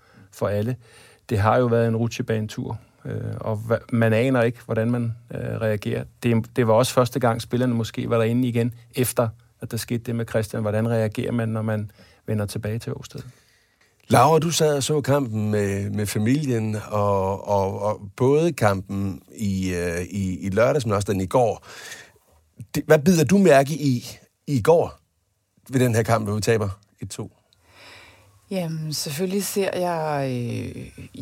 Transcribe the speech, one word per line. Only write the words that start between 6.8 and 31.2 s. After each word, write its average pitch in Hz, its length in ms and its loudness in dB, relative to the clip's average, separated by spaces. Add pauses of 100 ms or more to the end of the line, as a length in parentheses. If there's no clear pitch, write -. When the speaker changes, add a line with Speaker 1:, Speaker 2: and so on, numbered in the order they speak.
Speaker 1:
første 127 260 2
gang, 120 220 0
spillerne 123 320 0
måske 117 360 -4
var 117 80 2
derinde 117 300 2
igen, 117 260 0 (220)
efter 120 340 0 (320)
at 117 100 -12
der 117 60 -6
skete 117 260 -6
det 117 120 -6
med 117 140 -4
Christian. 113 320 -2
Hvordan 107 280 0
reagerer 113 420 -2
man, 117 180 -2
når 110 120 -4
man 107 300 -4 (360)
vender 107 180 -2
tilbage 107 340 -6
til 123 160 -8
Åsted? - 240 -14 (880)
Speaker 2:
Laura, 151 320 6
du 165 120 0
sad 151 260 2
og 135 60 -2
så 151 180 0
kampen 113 500 0
med, 101 380 0
med 101 160 -2
familien, 110 720 0 (100)
og, 101 600 0
og, 101 340 0
og 104 200 -2 (140)
både 147 380 2
kampen 98 680 -2 (140)
i, 95 380 -2
øh, 85 280 -2
i, 92 380 -4
i 98 100 -4
lørdags, 117 360 2
men 107 80 0
også 101 180 -2
den 95 100 -2
i 95 40 -2
går. 117 400 0 (1080)
Det, 143 120 -2
hvad 156 120 6
bider 160 260 4
du 185 120 4
mærke 143 360 6
i, 135 320 0 (420)
i 135 140 0
går 156 380 4 (720)
ved 127 100 0
den 123 160 2
her 113 80 4
kamp, 113 220 0
hvor 104 100 -2
vi 107 60 -2
taber 107 280 0 (320)
et 104 80 -12
to? - 220 -12 (1200)
Speaker 3:
Jamen, 160 420 -4
selvfølgelig 185 520 -4
ser 190 340 -2
jeg, 156 520 -2
øh, 120 560 -6 (340)